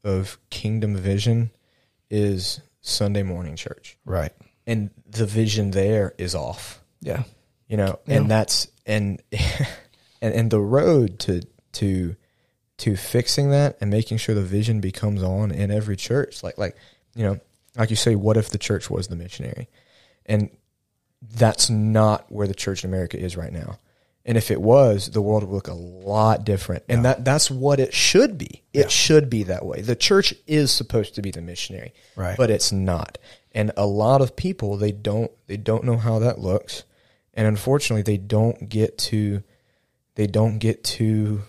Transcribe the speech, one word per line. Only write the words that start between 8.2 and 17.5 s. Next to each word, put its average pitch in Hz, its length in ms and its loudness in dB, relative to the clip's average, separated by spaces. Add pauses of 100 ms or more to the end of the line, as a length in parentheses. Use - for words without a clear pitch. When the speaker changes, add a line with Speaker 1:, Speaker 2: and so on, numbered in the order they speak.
Speaker 1:
that's, - 380 0 (180)
and, 104 400 -2
<laughs> - 60 -14 (880)
and, 113 140 -2
and 113 160 2
the 107 100 4
road 120 600 2
to, 87 220 -2 (320)
to, 92 420 -2 (600)
to 107 180 0
fixing 139 540 0
that 143 300 2
and 104 100 -2
making 110 280 0
sure 110 160 -2
the 104 80 0
vision 104 380 0
becomes 98 420 -2
on 98 300 0
in 98 180 -2
every 104 260 -2
church, - 460 -4
like, - 160 -10
like, 98 180 -4 (380)
you 117 100 -2
know, 98 140 0 (380)